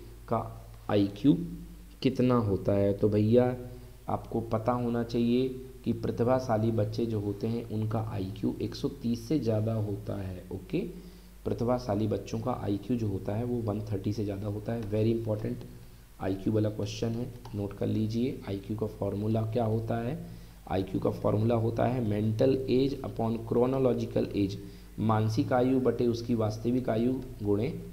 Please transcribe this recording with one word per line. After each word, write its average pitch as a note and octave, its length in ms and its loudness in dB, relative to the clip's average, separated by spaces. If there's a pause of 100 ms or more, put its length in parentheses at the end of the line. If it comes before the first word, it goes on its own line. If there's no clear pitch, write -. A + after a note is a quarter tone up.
(280)
का - 380 -4 (240)
आईक्यू G#2 480 4 (640)
कितना B2+ 320 4
होता G#2 380 2
है? G2+ 200 4
तो G2+ 160 2
भैया, A#2 480 6 (520)
आपको A2 320 -2
पता A2+ 320 0
होना A#2+ 300 0
चाहिए A#2+ 460 2 (360)
कि A#2 80 0
प्रतिभाशाली A2+ 760 2
बच्चे A2+ 360 0
जो A2 140 -2
होते G2+ 260 -2
हैं, A#2 240 -2
उनका A2 300 0
आईक्यू G#2+ 600 -4
एक G#2+ 120 -4
सौ - 140 -2
तीस A#2 400 -4
से D#3 100 2
ज़्यादा A2 360 2
होता G#2 480 -4
है। F#2 300 -8
ओके, - 260 -4 (680)
प्रतिभाशाली A2 600 0
बच्चों G#2 340 -2
का A#2+ 120 -2
आईक्यू G#2 440 -2
जो A2+ 120 -2
होता G2 260 -4
है, A2+ 100 -2
वो B2 120 -2
वन G#2+ 240 -2
थर्टी G#2 320 -2
से G#2 120 -2
ज़्यादा G2+ 220 -4
होता G#2 260 -4
है। A#2 100 -4
Very A2 360 2
important, A2 380 -2 (640)
आईक्यू G2 320 -2
वाला G#2+ 160 2
question G#2+ 400 -4
है, A#2 260 -6 (200)
note G2+ 240 -4
कर A2+ 80 -2
लीजिए। A2 640 -2
आईक्यू G2 280 -6
का G#2+ 100 -2
formula G#2+ 560 -2
क्या A2 220 0
होता A2+ 320 0
है? B2 300 -4 (420)
आईक्यू - 320 0
का A#2 100 2
formula A2 440 2
होता A2+ 300 2
है A#2+ 220 2
mental A2 640 2
age C3+ 400 2
upon A2+ 420 -2
chronological A#2+ 840 2
age, G2+ 180 2 (440)
मानसिक A2 540 2
आयु B2+ 280 4
बटे A#2+ 260 4
उसकी A#2 280 0
वास्तविक A#2 540 0
आयु A#2 240 2 (300)
गुणे G#2+ 400 0 (100)